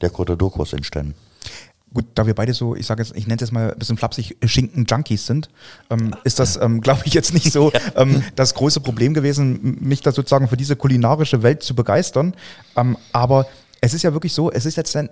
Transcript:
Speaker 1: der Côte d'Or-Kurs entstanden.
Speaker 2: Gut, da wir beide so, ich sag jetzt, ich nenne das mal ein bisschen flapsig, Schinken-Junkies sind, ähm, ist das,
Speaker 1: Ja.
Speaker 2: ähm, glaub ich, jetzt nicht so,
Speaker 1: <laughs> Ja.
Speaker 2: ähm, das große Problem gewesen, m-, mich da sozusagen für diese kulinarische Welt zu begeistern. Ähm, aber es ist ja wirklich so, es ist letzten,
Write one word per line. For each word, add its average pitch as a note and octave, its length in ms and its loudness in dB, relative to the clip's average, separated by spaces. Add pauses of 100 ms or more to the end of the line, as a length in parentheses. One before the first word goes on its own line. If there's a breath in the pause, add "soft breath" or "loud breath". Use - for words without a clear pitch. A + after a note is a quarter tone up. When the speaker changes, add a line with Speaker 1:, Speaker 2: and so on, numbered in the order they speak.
Speaker 1:
der E2+ 100 0
Côte F2 260 -2
d'Or-Kurs F2 360 -2
entstanden. D2 420 -8 (800 loud breath)
Speaker 2:
Gut, A2+ 120 -4 (100)
da A2+ 100 2
wir A2 100 2
beide A#2 180 -2
so, A#2 240 -4
ich - 80 -8
sag A2 140 -4
jetzt, A2+ 180 -6
ich G#2+ 100 -6
nenne A2+ 100 -2
das A2+ 140 -6
mal A2+ 220 -2
ein - 60 -10
bisschen A2 180 -4
flapsig, - 440 -6
Schinken-Junkies A#2 840 0
sind, C#3+ 240 -4 (400 loud breath)
ähm, A2+ 340 -2
ist A2 160 0
das, - 160 2
Speaker 1:
Ja. - 80 -4
Speaker 2:
ähm, A#2 160 2
glaub C3 260 0
ich, - 80 -2
jetzt D#3+ 200 2
nicht E3 180 4
so, D3 200 4
Speaker 1:
<laughs> - 20 -10
Ja. B2 60 2 (180)
Speaker 2:
ähm, C#3 260 4 (140)
das C3 160 2
große D3 260 0
Problem B2+ 340 0
gewesen, C#3 460 0 (220)
m-, C3+ 80 -2
mich C#3 100 0
da C#3 140 2
sozusagen C3+ 340 2
für B2+ 100 2
diese C#3 200 0
kulinarische C3 640 2
Welt C#3+ 200 4
zu B2+ 120 -6
begeistern. C3+ 580 0 (440 loud breath)
Ähm, B2 200 0 (140)
aber C3+ 360 2 (360 loud breath)
es A#2 100 2
ist D#3+ 100 -4
ja E3 100 2
wirklich D#3 200 -4
so, E3 180 0
es B2 140 -4
ist D#3 120 -4
letzten, D3+ 340 -4